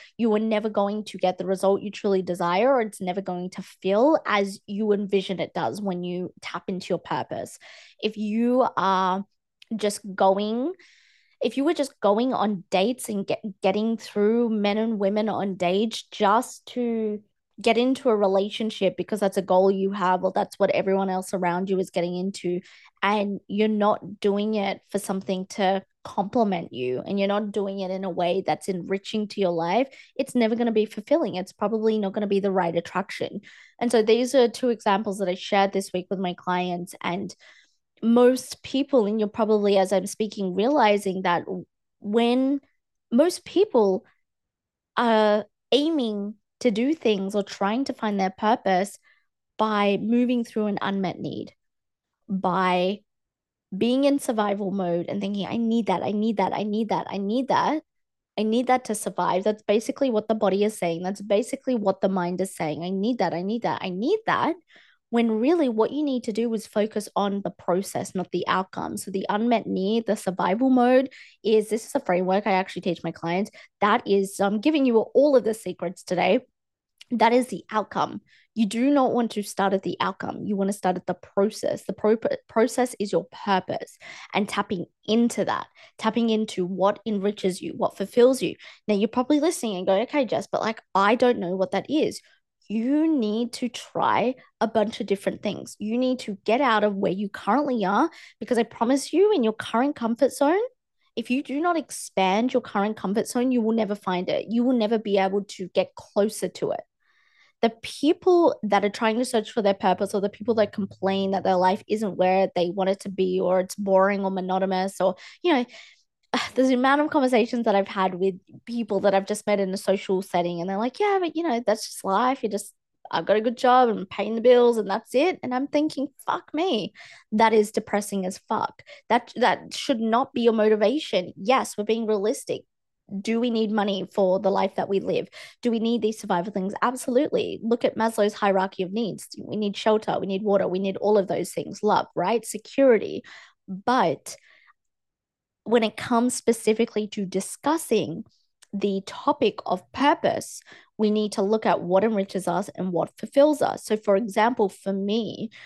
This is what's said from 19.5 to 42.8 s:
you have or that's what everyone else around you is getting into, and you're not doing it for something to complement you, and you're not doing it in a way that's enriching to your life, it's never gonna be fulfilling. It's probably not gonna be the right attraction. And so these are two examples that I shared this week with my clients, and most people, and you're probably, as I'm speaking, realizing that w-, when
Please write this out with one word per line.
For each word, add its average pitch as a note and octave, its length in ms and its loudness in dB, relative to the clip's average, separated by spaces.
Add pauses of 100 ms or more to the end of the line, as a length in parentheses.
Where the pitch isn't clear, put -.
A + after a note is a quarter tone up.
you G3 220 0
have F#3 320 0
or F#3 100 0
that's - 240 -4
what G3+ 120 2
everyone F#3+ 380 0
else F#3 240 -4
around F#3 380 -2
you F#3 80 0
is F#3 120 -2
getting F3+ 260 -4
into, F3+ 440 -4 (400)
and G3+ 460 0
you're G#3+ 220 0
not G#3 500 0
doing G#3 360 0
it G3 260 -4 (100)
for G3+ 80 -4
something F#3+ 480 -6
to F#3+ 380 0 (180)
complement G3+ 720 -2
you, B2+ 340 -4
and G3 100 -2
you're G3 120 0
not G3+ 240 -2
doing G3 260 -4
it F#3 140 -4
in F#3+ 100 -6
a G3 80 -6
way F3+ 340 0
that's - 240 -4
enriching G3 600 -4
to - 120 -6
your F3+ 120 2
life, F3 340 0 (300)
it's - 180 -4
never A#3 220 2
gonna A#3 160 0
be G#3+ 120 2
fulfilling. A3 520 -2
It's F#3 160 -8
probably A3 480 0
not G3 120 -2
gonna G#3 140 -4
be G3 140 2
the G3 100 0
right F3 240 0
attraction. - 680 -6 (380)
And A#3+ 120 0
so A3+ 100 6
these A#3 320 4
are B3 140 6
two A#3+ 220 -2
examples G#3 480 0
that G3 100 -2
I F3+ 80 0
shared G3 360 2
this G3 200 -4
week F3+ 180 -4
with F#3+ 80 -4
my F3+ 160 -2
clients, F3+ 680 -4
and F#3 320 -6 (720)
most B3 600 4
people, C4 440 2
and G#3+ 140 0
you're G#3 80 0
probably, G#3 500 2
as F#3+ 140 2
I'm F#3+ 140 0
speaking, G3+ 480 -4
realizing G#3 680 2
that F3 240 0
w-, F#3 200 -8 (340)
when A#3+ 600 2 (500)